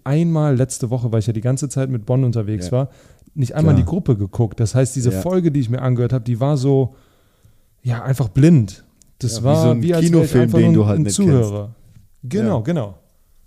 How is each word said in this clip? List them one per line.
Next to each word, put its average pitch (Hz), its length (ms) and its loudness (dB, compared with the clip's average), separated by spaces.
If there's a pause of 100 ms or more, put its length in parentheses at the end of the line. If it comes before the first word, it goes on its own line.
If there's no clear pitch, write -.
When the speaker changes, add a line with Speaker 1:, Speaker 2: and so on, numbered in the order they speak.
Speaker 1:
einmal 151 520 0
letzte 127 320 -4
Woche, 120 240 -4
weil 113 80 0
ich 104 60 -4
ja 120 80 -2
die 110 80 -4
ganze 131 260 -2
Zeit 135 220 -4
mit 110 160 -6
Bonn 131 180 2
unterwegs 107 420 -2
Speaker 2:
Ja. 87 60 -4
Speaker 1:
war, 131 180 -2 (440)
nicht 131 200 -4
einmal 156 200 4
Speaker 2:
Klar. - 60 4
Speaker 1:
in 87 40 2
die 87 60 -4
Gruppe 160 260 0
geguckt. 104 420 -4
Das 113 160 -2
heißt, 131 220 0
diese 120 160 0
Speaker 2:
Ja. 95 80 -4
Speaker 1:
Folge, 175 320 0
die 143 80 0
ich 113 100 -2
mir 131 120 -4
angehört 120 320 0
hab, 117 100 -2
die 117 160 -4
war 143 160 0
so, 135 400 0 (840)
ja, 117 200 -4
einfach 127 260 -2
blind. 135 560 2 (340)
Das 117 180 -4
Speaker 2:
Ja, 110 40 -6
wie 117 40 -6
Speaker 1:
war 156 200 2
Speaker 2:
so 160 60 4
ein 120 120 0
Speaker 1:
wie, 170 120 0
als 165 80 0
wär 165 40 2
ich 170 60 0
Speaker 2:
Kinofilm, 151 320 4
Speaker 1:
einfach 117 140 2
Speaker 2:
den 170 140 4
Speaker 1:
nur 107 120 4
Speaker 2:
du 101 40 2
halt 104 100 2
Speaker 1:
ein 151 40 0
Speaker 2:
nicht 185 120 -2
Speaker 1:
Zuhörer. 117 600 0 (480)
Speaker 2:
kennst. 127 120 -10
Speaker 1:
Genau, 208 240 0
Speaker 2:
Ja. 113 40 -4
Speaker 1:
genau. 113 360 -4 (480)